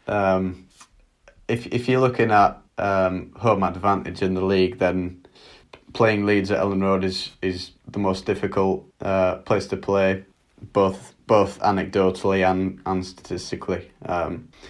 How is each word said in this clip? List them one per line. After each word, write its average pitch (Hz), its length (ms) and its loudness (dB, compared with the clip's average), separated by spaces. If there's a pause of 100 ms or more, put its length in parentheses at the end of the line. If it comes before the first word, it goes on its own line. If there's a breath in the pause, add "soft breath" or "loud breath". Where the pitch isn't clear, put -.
um, 95 600 0 (800)
if, 117 200 -2
if 123 200 -4
you're 127 140 4
looking 120 300 2
at, 101 300 4 (160)
um, 95 580 0
home 101 280 2
advantage 92 580 -2
in 92 120 0
the 92 100 -2
league, 95 360 2
then 90 440 -2 (680 loud breath)
playing 107 320 2
Leeds 101 240 2
at 95 100 2
Elland 98 220 0
Road 98 220 2
is, - 280 -6 (100)
is 90 300 -4 (160)
the - 120 -8
most 95 260 -2
difficult, 95 600 -2 (160)
uh, 95 360 0
place 98 300 -2
to 95 100 -6
play, 95 480 0 (460)
both, 95 420 0 (140)
both 98 320 2
anecdotally 95 880 0
and, 92 360 -2
and 95 200 -4
statistically. - 840 -10 (140)
Um, 85 440 -6 (200 loud breath)